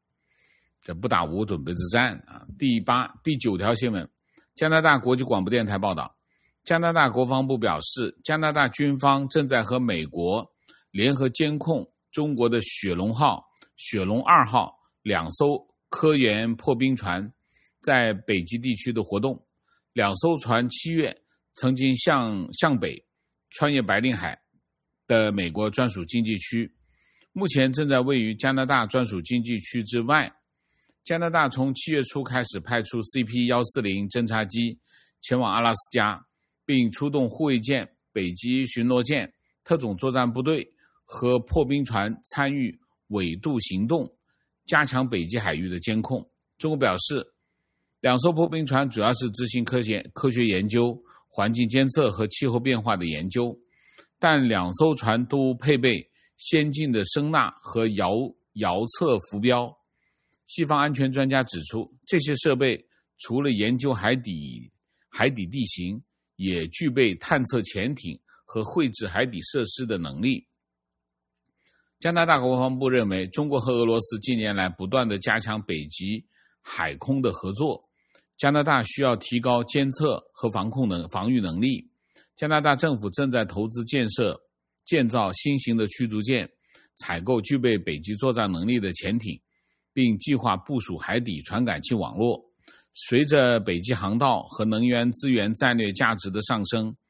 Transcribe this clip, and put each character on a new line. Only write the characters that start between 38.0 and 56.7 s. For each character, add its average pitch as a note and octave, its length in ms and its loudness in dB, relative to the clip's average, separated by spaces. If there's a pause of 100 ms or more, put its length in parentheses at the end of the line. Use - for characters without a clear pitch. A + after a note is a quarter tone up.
北 F#2 180 -2
极 B2 340 -2
巡 A#2+ 220 -2
逻 B2 160 4
舰、 B2+ 300 -2 (320)
特 E3+ 100 2
种 A2+ 220 -2
作 C3 160 -2
战 B2 180 2
部 B2 100 -4
队 D3+ 320 -2 (300)
和 B2 360 0
破 D3 260 0
冰 C#3 180 0
船 A2 400 -2
参 C#3 320 -2
与 B2 240 -2 (280)
纬 F#2 280 -2
度 B2 240 -2
行 F#2+ 260 -2
动， D3 300 -2 (500)
加 D3+ 200 2
强 C3 220 0
北 F#2 180 -2
极 G#2+ 120 -4
海 F#2+ 180 -2
域 F2+ 120 -4
的 F2+ 120 -6
监 A2 220 -2
控。 B2 240 -6 (320)
中 D#3 140 -4
国 D3+ 60 -2
表 G#2+ 200 2
示， - 360 -6 (680)
两 B2+ 200 4
艘 E3+ 120 4
破 E3 160 2
冰 D#3+ 180 -2
船 C3+ 240 2
主 A2 120 -2
要 A2+ 100 4
是 A#2+ 200 -2
执 A#2+ 160 -6
行 A#2+ 180 -2
科 B2 160 0
学， G#2+ 320 -4
科 C3+ 180 0
学 A#2+ 140 2
研 G2 200 2
究、 A#2+ 380 2 (240)
环 G#2+ 240 0
境 A#2 160 2
监 C3+ 220 4
测 C3 220 2
和 A2 160 -2
气 - 200 -2
候 A#2+ 100 2
变 B2 240 0
化 G#2+ 140 0
的 F2 100 -4
研 D#2+ 240 -4
究， A#2+ 300 -2 (600)
但 D3 280 4
两 F#2 260 0
艘 D#3 220 4
船 A2+ 300 0
都 C3 280 0
配 C3+ 240 2
备 A#2+ 320 0 (280)
先 D3+ 340 0